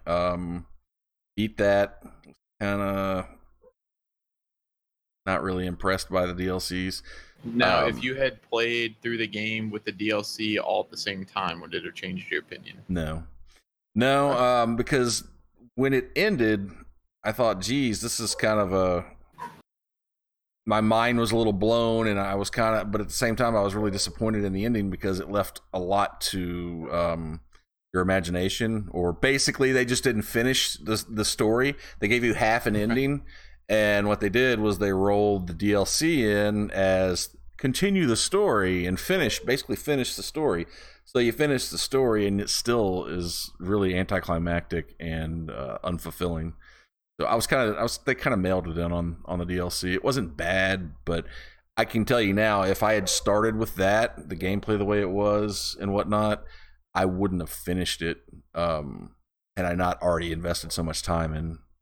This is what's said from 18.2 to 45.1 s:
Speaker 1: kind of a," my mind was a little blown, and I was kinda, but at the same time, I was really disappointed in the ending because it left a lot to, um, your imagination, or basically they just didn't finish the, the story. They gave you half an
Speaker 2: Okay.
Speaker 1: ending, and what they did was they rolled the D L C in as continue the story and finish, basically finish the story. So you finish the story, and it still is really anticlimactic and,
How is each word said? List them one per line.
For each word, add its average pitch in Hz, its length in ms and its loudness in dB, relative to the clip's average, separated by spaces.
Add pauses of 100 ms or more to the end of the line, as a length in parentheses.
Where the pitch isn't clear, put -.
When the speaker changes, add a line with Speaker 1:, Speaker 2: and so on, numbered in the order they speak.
Speaker 1:
kind 107 240 2
of 95 140 0
a," 90 320 2 (1600)
my 107 160 2
mind 113 380 4
was 113 120 0
a 117 60 4
little 110 160 4
blown, 113 540 2
and 101 120 2
I 98 160 -2
was 98 140 -2
kinda, 110 360 0
but 104 140 -2
at 101 80 -4
the - 60 -6
same 113 220 0
time, 117 200 2
I 104 60 4
was 101 140 2
really 107 160 0
disappointed 104 520 -2
in 95 100 -2
the 98 120 -2
ending 107 240 0
because 95 300 -2
it 76 100 -8
left 101 320 -2 (120)
a 92 60 -4
lot 95 420 0
to, 87 720 -4
um, 82 500 -2 (520)
your 90 100 2
imagination, 95 880 0
or 87 220 0
basically 131 580 2
they 123 140 4
just 123 180 0
didn't 110 200 2
finish 123 520 0
the, 107 340 -2
the 107 140 -2
story. 120 520 2 (240)
They 104 100 2
gave 120 140 4
you 113 100 4
half 117 320 2
an 107 100 2
Speaker 2:
Okay. 104 80 0
Speaker 1:
ending, 135 420 0 (440)
and 104 380 4
what 104 120 2
they 104 100 2
did 120 300 2
was 104 200 2
they 101 120 2
rolled 101 560 4
the 87 60 -6
D 101 200 2
L 98 120 4
C 147 440 2
in 104 420 2
as 95 640 2 (220)
continue 185 480 2
the 117 120 2
story 101 680 2
and 92 140 -2
finish, 170 400 0
basically - 380 -2
finish 139 380 -2
the 107 80 -10
story. 107 440 -2 (380)
So - 140 0
you 120 120 4
finish 139 380 0
the - 80 -8
story, 110 500 2
and 101 140 2
it - 80 -4
still 107 560 2
is 85 520 -6
really 92 400 0
anticlimactic 87 1000 -2
and, 80 500 -6